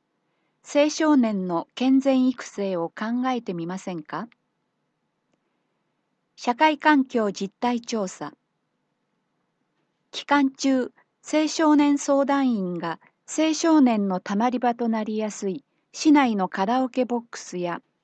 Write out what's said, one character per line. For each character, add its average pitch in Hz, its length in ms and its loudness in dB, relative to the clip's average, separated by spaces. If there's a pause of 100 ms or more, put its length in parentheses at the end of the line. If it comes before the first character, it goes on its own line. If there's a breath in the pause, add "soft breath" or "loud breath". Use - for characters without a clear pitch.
(640)
青 294 280 2
少 302 260 2
年 208 300 0
の 170 260 -4
健 262 260 2
全 262 280 2
育 - 180 -4
成 190 320 -4
を 165 120 -4
考 240 400 -6
え 247 120 -4
て 196 140 -8
み 165 100 -6
ま 185 140 -8
せ 185 140 -10
ん 156 100 -10
か？ 180 240 -10 (2000)
社 - 180 -4
会 311 240 2
環 302 260 4
境 220 280 -2
実 190 280 -8
態 240 220 -2
調 214 260 -6
査。 - 260 -14 (1800)
期 - 140 -14
間 285 260 2
中、 262 400 -2 (340 soft breath)
青 311 220 0
少 302 280 2
年 285 220 4
相 277 280 0
談 277 260 0
員 180 260 -4
が 165 220 -8 (260 soft breath)
青 311 300 -2
少 320 260 4
年 220 260 4
の 185 120 -2
た 202 160 -6
ま 233 160 0
り 247 80 -2
場 240 160 0
と 240 120 -4
な 220 160 -2
り 214 140 -6
や 214 140 -4
す 202 180 -6
い 170 140 -8 (300)
市 - 180 2
内 269 240 4
の 190 140 -2
カ 196 160 -2
ラ 254 180 0
オ 254 60 -4
ケ 254 160 -2
ボ 240 140 -4
ッ 233 100 -14
ク - 100 -16
ス - 200 -10
や 175 220 -6 (220)